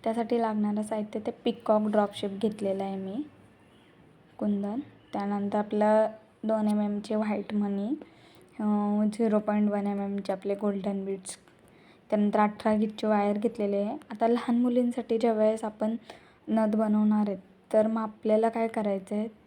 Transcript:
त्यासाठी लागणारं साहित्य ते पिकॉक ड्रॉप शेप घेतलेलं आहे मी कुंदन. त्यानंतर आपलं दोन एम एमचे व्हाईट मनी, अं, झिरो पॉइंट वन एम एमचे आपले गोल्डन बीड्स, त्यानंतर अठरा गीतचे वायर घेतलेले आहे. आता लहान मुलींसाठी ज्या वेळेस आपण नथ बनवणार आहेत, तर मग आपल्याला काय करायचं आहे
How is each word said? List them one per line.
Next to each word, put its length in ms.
त्यासाठी 360
लागणारं 420
साहित्य 380
ते 100
पिकॉक 440
ड्रॉप 280
शेप 140
घेतलेलं 540
आहे 120
मी 260
कुंदन. 420
त्यानंतर 460
आपलं 480
दोन 240
एम 120
एमचे 340
व्हाईट 400
मनी, 340
अं, 520
झिरो 260
पॉइंट 320
वन 160
एम 140
एमचे 320
आपले 220
गोल्डन 500
बीड्स, 320
त्यानंतर 300
अठरा 340
गीतचे 320
वायर 320
घेतलेले 380
आहे. 220
आता 180
लहान 300
मुलींसाठी 600
ज्या 140
वेळेस 320
आपण 320
नथ 280
बनवणार 520
आहेत, 100
तर 140
मग 160
आपल्याला 460
काय 200
करायचं 460
आहे 140